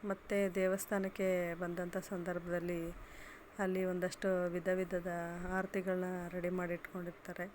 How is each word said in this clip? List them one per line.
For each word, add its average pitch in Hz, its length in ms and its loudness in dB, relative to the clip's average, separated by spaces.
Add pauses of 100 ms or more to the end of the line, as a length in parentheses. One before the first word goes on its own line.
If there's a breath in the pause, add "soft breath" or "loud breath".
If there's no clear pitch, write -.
ಮತ್ತೆ 196 500 2
ದೇವಸ್ಥಾನಕ್ಕೆ 190 1000 2
ಬಂದಂಥ 175 420 -2
ಸಂದರ್ಭದಲ್ಲಿ 175 920 -2 (680 loud breath)
ಅಲ್ಲಿ 185 260 2
ಒಂದಷ್ಟು 180 640 2
ವಿಧ 170 180 0
ವಿಧದ 185 400 2 (460)
ಆರತಿಗಳನ್ನ 185 760 0
ರೆಡಿ 175 220 0
ಮಾಡಿ 180 240 0
ಇಟ್ಕೊಂಡಿರ್ತಾರೆ. 175 800 -6